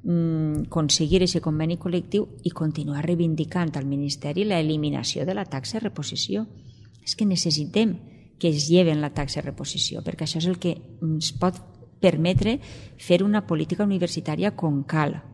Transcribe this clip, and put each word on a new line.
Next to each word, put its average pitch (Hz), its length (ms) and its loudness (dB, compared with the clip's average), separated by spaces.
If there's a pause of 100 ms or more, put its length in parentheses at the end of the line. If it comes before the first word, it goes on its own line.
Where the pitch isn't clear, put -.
mm, 160 640 0
aconseguir 165 560 2
aquest 180 180 0
conveni 160 380 0
col·lectiu 185 480 -2 (160)
i 170 100 -2
continuar 147 480 -2
reivindicant 165 720 0
al 139 140 -2
Ministeri 143 580 -2
la 185 140 2
eliminació 151 680 0
de 190 80 -2
la 202 140 -4
taxa 143 320 -6
de 220 80 -4
reposició. - 580 -4 (560)
És - 140 -6
que 214 100 2
necessitem 175 720 2 (400)
que 165 160 4
es 147 160 -2
lleven 165 320 6
la 147 80 -2
taxa 143 300 -4
de 139 100 -6
reposició, - 560 -6
perquè 160 220 -4
això 165 100 -4
és 165 80 0
el 180 160 0
que 170 140 0 (260)
ens 156 320 -2
pot 180 240 0 (440)
permetre 185 540 4 (420)
fer 175 240 4
una 208 240 2
política 160 380 0
universitària 175 760 0
con 147 240 2
cal 151 380 0 (140)